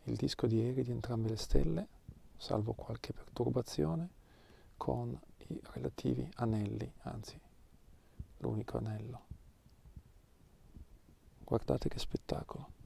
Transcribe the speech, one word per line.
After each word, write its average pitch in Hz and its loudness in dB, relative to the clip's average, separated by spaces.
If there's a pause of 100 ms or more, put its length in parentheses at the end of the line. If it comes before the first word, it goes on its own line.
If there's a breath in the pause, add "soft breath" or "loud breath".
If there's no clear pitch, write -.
il 120 0
disco 131 2
di 113 6
ieri 127 2
di 120 -2
entrambe 117 0
le 113 0
stelle, 160 4 (480)
salvo 110 0
qualche - -6
perturbazione, 147 0 (680 loud breath)
con 120 -2 (280)
i - -6 (120)
relativi 123 0
anelli, 110 0 (100)
anzi - -8 (1000 soft breath)
l'unico 110 0
anello. 110 -4 (2250)
Guardate - 4
che - -2
spettacolo. - -2 (160)